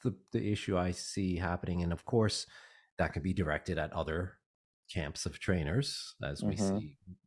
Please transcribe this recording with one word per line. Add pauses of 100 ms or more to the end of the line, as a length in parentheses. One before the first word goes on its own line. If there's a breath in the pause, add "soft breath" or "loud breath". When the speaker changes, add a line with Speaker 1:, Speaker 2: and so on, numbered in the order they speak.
Speaker 1:
the, (160)
the
issue
I
see
happening.
And
of
course, (520 soft breath)
that
can
be
directed
at
other (600)
camps
of
trainers,
as
we
Speaker 2:
Mm-hmm.
Speaker 1:
see (300)